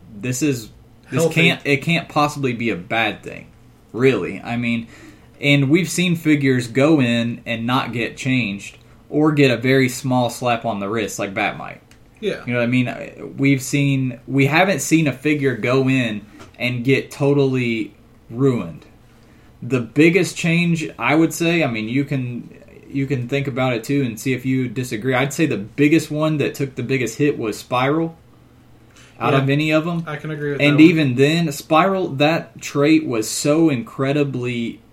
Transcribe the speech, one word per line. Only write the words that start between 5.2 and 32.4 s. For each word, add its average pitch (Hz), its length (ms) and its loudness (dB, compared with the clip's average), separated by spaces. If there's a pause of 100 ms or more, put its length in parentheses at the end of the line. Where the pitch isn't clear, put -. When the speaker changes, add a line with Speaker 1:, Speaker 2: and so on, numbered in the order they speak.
Speaker 1:
and 143 280 4
we've 165 200 2
seen 175 260 0
figures 139 540 2
go 139 320 4
in 117 440 0
and 113 220 -6
not 123 240 -2
get 117 240 -6
changed, 110 640 -4 (320)
or 151 240 2
get 139 180 6
a 113 60 0
very 131 320 4
small 123 400 0
slap 120 340 -2
on 107 160 -2
the 98 100 -4
wrist, 107 300 -4
like 98 140 -6
Bat 98 240 -4
might. 50 240 -14 (380)
Speaker 2:
Yeah. - 280 -6
Speaker 1:
You 123 60 -2
know 123 60 0
what 120 40 2
I 117 40 0
mean? - 720 -4
We've 139 240 2
seen, 135 680 -2
we 135 180 2
haven't 165 340 2
seen 160 280 2
a 131 40 2
figure 139 460 -2
go 131 320 2
in 117 360 -2 (320)
and 120 280 -4
get 131 260 0
totally 131 840 0 (360)
ruined. 117 560 -2 (760)
The 120 200 -2
biggest 165 560 2
change, 165 600 0
I 127 180 0
would 160 180 2
say, 170 320 0
I - 20 0
mean, 113 220 -4
you 139 160 0
can, 123 440 -6 (400)
you 135 180 -4
can 127 200 -4
think 139 200 -2
about 127 260 -2
it 110 100 -4
too 143 200 0
and 110 140 -4
see 135 140 -4
if 127 140 -4
you 131 240 0
disagree. 123 440 -4
I'd 135 200 0
say 160 140 0
the 120 100 -4
biggest 147 540 2
one 156 260 0
that - 180 -2
took 135 200 -6
the 127 80 -6
biggest 120 340 -4
hit 143 200 0
was 110 220 -4
Spiral 151 580 -2 (1040)
out 120 140 0
Speaker 2:
Yeah. 135 80 4
Speaker 1:
of 135 80 0
any 151 220 2
of 156 140 2
'em. 170 220 -4
Speaker 2:
I 151 80 -8
can 156 160 -10
agree 147 220 -6
with 135 80 -4
Speaker 1:
And 147 180 6
Speaker 2:
that - 20 8
one. - 0 -
Speaker 1:
even 156 340 6
then, 151 360 2
Spiral, 185 640 0
that - 460 -2